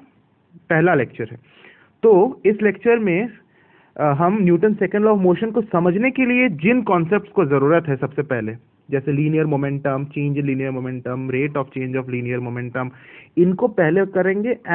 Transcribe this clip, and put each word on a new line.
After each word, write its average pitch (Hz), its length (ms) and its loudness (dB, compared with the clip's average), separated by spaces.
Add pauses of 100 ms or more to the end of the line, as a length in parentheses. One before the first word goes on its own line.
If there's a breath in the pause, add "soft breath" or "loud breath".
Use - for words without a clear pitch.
(720)
पहला 170 240 4 (100)
लेक्चर 113 280 -10
है। - 60 -16 (640 soft breath)
तो 208 440 6
इस 214 160 2
लेक्चर 214 360 2
में, 208 300 0 (680 soft breath)
अ, 147 160 0 (120)
हम 202 260 2
Newton's 208 360 2
second 208 240 0
law 214 80 4
of 190 120 0
motion 214 240 -2
को 226 140 -2 (100)
समझने 180 320 2
के 254 240 0
लिए 247 140 2 (180)
जिन 247 160 2 (100)
कॉन्सेप्ट्स 180 400 0
को 190 120 2 (120)
ज़रूरत 160 320 2
है 135 80 0
सबसे 147 260 -6 (120)
पहले, 110 220 -6 (340)
जैसे 139 260 -2
linear 156 340 0
momentum, 139 540 -2 (100)
change 143 260 -4
in 143 60 -2
linear 135 300 -4
momentum, 127 440 -8 (140)
rate 143 260 -2
of 135 140 -6
change 131 260 -6
of 127 140 -10
linear 123 320 -4
momentum, 123 420 -8 (540 loud breath)
इनको 185 260 0 (100)
पहले 180 260 2 (100)
करेंगे 196 420 0 (180)